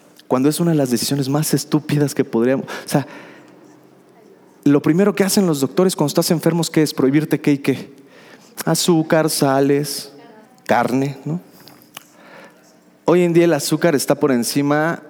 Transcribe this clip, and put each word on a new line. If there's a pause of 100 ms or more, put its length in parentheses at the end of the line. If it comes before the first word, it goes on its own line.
(280)
cuando
es
una
de
las
decisiones
más
estúpidas
que
podríamos...
o
sea, (1600)
lo
primero
que
hacen
los
doctores
cuando
estás
enfermo, (100)
¿qué
es?
Prohibirte
qué
y
qué. (720)
Azúcar,
sales, (560)
carne,
¿no? (1700)
Hoy
en
día
el
azúcar
está
por
encima